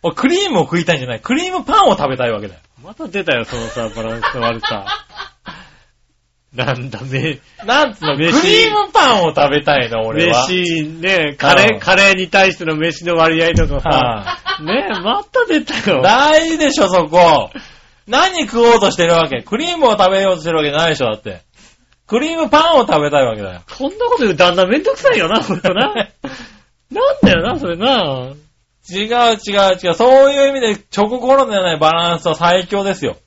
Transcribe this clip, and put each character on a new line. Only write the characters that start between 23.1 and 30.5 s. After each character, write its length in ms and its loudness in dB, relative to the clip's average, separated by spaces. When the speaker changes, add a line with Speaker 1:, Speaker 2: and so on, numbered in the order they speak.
Speaker 1:
た 100 2
い 40 4
わ 100 -2
け 80 -10
だ 100 -8
よ。 100 -18
Speaker 2:
こ 120 -6
ん 100 -10
な 80 -2
こ 100 0
と 80 0
言 100 0
う 20 -4
旦 180 4
那 100 2
め 140 0
ん 60 -4
ど 80 0
く 60 -4
さ 140 2
い 60 0
よ 100 0
な、 140 0
ほ 120 -4
ん 60 -6
と 140 -2
な。 240 -2
Speaker 1:
<laughs> 960 -12
Speaker 2:
な 220 0
ん 60 -6
だ 120 4
よ 100 2
な、 160 -2
そ 80 -6
れ 100 -4
な。 520 -2
Speaker 1:
違 180 -6
う、 0 -
違 0 -
う、 760 0
違 60 -2
う。 60 0
そ 340 6
う 40 2
い 140 2
う 40 2